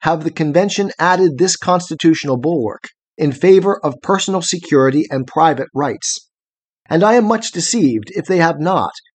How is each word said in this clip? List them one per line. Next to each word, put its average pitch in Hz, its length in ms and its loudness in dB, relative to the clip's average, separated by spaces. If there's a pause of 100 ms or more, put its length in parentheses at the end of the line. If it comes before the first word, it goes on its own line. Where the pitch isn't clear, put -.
have 160 240 -2
the 165 60 -2
Convention 180 680 -2
added 175 380 2
this 175 180 0
constitutional 165 840 0
bulwark 135 520 -4 (280)
in 147 140 0
favor 190 540 4
of 135 180 -4
personal 190 380 -2
security 147 680 0
and 135 160 -6
private 156 480 0
rights. - 540 -6 (640)
And 170 160 2
I 220 80 4
am 240 100 4
much 226 300 -2
deceived 147 560 -2
if - 160 -8
they 185 140 0
have 165 200 0
not, 156 320 -2 (240)